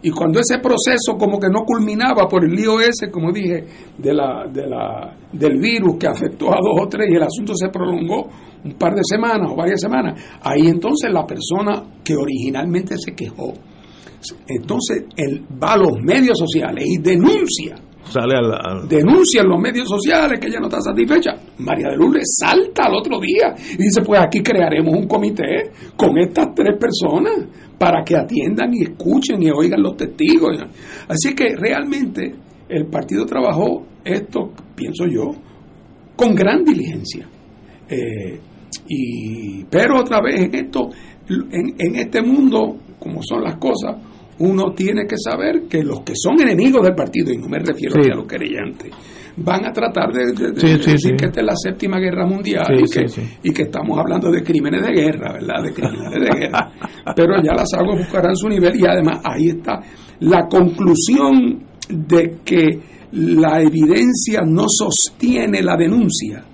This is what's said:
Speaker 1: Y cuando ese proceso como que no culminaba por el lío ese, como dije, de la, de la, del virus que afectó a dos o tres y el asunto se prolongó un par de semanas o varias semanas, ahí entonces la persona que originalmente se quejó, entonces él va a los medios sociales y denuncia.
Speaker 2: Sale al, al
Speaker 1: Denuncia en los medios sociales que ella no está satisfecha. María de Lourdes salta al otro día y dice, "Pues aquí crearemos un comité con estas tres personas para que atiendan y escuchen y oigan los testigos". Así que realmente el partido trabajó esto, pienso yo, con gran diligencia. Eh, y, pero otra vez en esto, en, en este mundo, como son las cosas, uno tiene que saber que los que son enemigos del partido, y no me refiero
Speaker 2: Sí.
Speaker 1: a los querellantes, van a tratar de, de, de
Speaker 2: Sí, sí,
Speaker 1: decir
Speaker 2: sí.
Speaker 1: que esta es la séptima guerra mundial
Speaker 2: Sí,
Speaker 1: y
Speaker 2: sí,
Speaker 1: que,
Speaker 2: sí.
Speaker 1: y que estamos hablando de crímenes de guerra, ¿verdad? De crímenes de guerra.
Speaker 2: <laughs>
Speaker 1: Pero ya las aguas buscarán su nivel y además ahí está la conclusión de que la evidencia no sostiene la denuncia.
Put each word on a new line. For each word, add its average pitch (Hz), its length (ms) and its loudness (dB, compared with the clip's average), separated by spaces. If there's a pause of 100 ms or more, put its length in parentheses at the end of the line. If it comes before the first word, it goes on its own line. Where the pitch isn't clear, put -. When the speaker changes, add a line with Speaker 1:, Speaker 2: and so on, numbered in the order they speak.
Speaker 1:
Y 165 80 0
cuando 160 280 0
ese 247 200 0
proceso 247 600 0
como 202 220 0
que 196 80 2
no 214 160 0
culminaba 214 640 0
por 185 160 2
el 165 100 2
lío 220 260 2
ese, 233 300 0
como 170 220 -2
dije, 175 320 -4 (340)
de 135 160 0
la, 131 320 -2
de 135 220 -8
la, 113 480 -8 (160)
del 147 260 2
virus 196 400 2
que - 80 -2
afectó - 460 -2
a - 100 2
dos 185 200 2
o 202 60 -4
tres 208 220 -2
y 165 60 4
el 160 60 2
asunto 208 340 -4
se 185 140 -2
prolongó 180 580 -4 (340)
un 143 120 -12
par 202 200 0
de 202 80 0
semanas 214 480 0
o 127 60 -6
varias 175 240 -2
semanas, 208 400 -2 (220)
ahí 147 260 2
entonces 220 440 0
la 160 140 0
persona 208 560 -4 (220)
que 156 100 -2
originalmente 143 840 -4
se - 160 -10
quejó, - 400 -10 (920)
entonces 214 560 -4 (120)
él 139 280 -4 (160)
va 160 140 0
a - 40 4
los 180 140 4 (100)
medios 226 360 4
sociales 160 480 -2
y 175 120 0
denuncia. 190 800 2 (320)
Speaker 2:
Sale 127 280 0
al, 117 180 2
al 95 340 -6
Speaker 1:
Denuncia 220 540 6
en 190 60 4
los 175 120 2
medios 240 280 -2
sociales 277 500 0
que - 80 -6
ella 226 140 -4
no - 60 -4
está - 140 -4
satisfecha. 233 520 2 (260)
María - 320 -4
de 139 60 -4
Lourdes - 420 2
salta - 460 2
al 185 100 2
otro 220 240 -2
día 370 340 2 (200)
y 175 100 -10
dice, 208 200 2
"Pues 208 180 4
aquí 180 240 2
crearemos 160 520 2
un 196 120 -2
comité 208 640 -2 (240)
con 151 200 2
estas 185 380 0
tres 202 240 2
personas 220 540 0 (440)
para 170 280 2
que 170 120 0
atiendan 220 580 0
y 202 100 0
escuchen 202 580 0
y 160 80 4
oigan 165 320 2
los 185 140 -2
testigos". 156 600 2 (520)
Así 269 260 -2
que 247 220 -2
realmente 269 760 -4 (360)
el 156 180 -4
partido 151 400 -4
trabajó - 580 -2 (200)
esto, - 480 -6 (240)
pienso 175 300 -6
yo, 156 260 -2 (840)
con 233 220 4
gran 202 280 2
diligencia. - 640 -2 (600)
Eh, 110 520 -6 (480)
y, 113 760 -8
pero 247 340 2
otra 240 240 0
vez 143 200 0
en - 120 -2
esto, - 360 -4 (380)
en, 180 480 -4
en 185 200 -2
este 233 260 -2
mundo, 240 540 2 (240)
como 165 280 -10
son - 140 -4
las - 140 -6
cosas, - 400 -4 (420)
uno 190 340 2
tiene 202 340 -2
que 220 100 -4
saber - 500 -2
que 160 160 0
los 135 180 -4
que - 140 -12
son 247 280 2
enemigos 233 420 4
del 180 100 6
partido, 160 380 -2
y 117 60 -4
no - 100 -10
me 147 100 -4
refiero 151 440 0
Speaker 2:
Sí. 135 80 8
Speaker 1:
a - 60 -2
los - 100 -8
querellantes, - 640 -8 (460)
van 180 260 -2
a 240 80 -6
tratar 190 400 -2
de, 123 220 0
de, - 180 -2
de - 80 -4
Speaker 2:
Sí, 165 80 4
sí, 160 60 6
Speaker 1:
decir 151 240 4
Speaker 2:
sí. 131 180 0
Speaker 1:
que 139 80 0
esta - 160 -4
es 214 60 2
la - 100 0
séptima 190 420 -4
guerra 180 280 -2
mundial 196 420 -2
Speaker 2:
Sí, 139 140 4
Speaker 1:
y - 40 4
Speaker 2:
sí, - 140 -2
Speaker 1:
que, 127 80 0
Speaker 2:
sí. 117 140 -8 (220)
Speaker 1:
y 135 100 0
que - 80 -2
estamos - 360 -4
hablando 170 320 0
de 170 120 2
crímenes 165 440 0
de 247 60 0
guerra, 156 400 0
¿verdad? - 320 -6
De - 80 -6
crímenes - 380 -6
de - 280 0
guerra. - 320 -2 (220)
Speaker 2:
<laughs> - 240 -8
Speaker 1:
Pero 175 260 4
ya 156 120 2
las - 180 -2
aguas 180 260 0
buscarán 180 380 0
su 196 120 -4
nivel 185 300 2
y 185 60 4
además 175 400 2
ahí 160 240 0
está - 320 -4 (400)
la 170 280 4
conclusión 190 1160 4 (240)
de 165 560 0
que 160 340 2 (340)
la 160 500 4
evidencia 214 840 4
no 165 240 4
sostiene 214 920 0
la 180 140 0
denuncia. 170 760 0